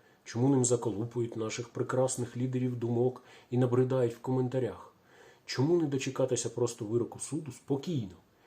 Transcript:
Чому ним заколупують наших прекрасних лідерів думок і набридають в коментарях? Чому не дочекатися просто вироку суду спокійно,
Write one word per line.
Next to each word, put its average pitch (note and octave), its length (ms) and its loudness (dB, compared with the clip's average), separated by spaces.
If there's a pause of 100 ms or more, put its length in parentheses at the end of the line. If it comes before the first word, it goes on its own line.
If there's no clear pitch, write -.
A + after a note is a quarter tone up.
(240)
Чому B2 260 2
ним C3 160 6
заколупують A#2 680 -2
наших A2 340 -6
прекрасних B2+ 680 -2
лідерів B2+ 380 -2
думок A#2+ 480 0 (260)
і B2 80 0
набридають B2+ 560 4
в - 60 -16
коментарях? B2+ 760 -2 (520)
Чому D#3+ 320 2
не D#3+ 100 2
дочекатися B2+ 640 0
просто A#2+ 360 -2
вироку A2+ 340 0
суду D3+ 320 -6
спокійно, C3+ 640 -4 (320)